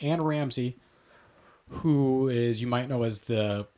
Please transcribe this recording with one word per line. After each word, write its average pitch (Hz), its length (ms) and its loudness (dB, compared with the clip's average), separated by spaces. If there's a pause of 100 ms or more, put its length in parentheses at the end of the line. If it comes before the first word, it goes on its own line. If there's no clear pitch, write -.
Anne 160 220 -2
Ramsey, 139 560 -2 (920)
who 135 580 2
is, 120 320 2
you 120 60 -4
might 123 220 -2
know 123 140 0
as 113 200 -4
the 104 440 -2 (100)